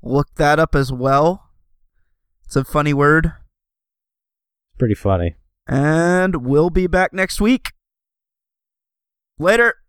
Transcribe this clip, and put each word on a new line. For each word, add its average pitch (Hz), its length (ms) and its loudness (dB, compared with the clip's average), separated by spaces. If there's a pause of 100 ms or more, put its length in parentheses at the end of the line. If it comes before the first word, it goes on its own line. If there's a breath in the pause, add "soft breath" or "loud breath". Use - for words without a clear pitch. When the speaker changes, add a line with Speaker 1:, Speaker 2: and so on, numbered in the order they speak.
Speaker 1:
look 135 340 -2
that 151 240 2
up 160 160 0
as 135 160 0
well. 139 600 0 (960)
It's - 120 -18
a 135 80 -2
funny 147 280 -2
word. 151 380 2 (1500)
Speaker 2:
Pretty 110 160 -2
funny. 87 400 -2 (320)
Speaker 1:
And 165 800 0
we'll 151 240 2
be 180 160 0
back 180 260 -2
next 185 260 -4
week. 226 320 0 (1700)
Later. 226 380 2 (140)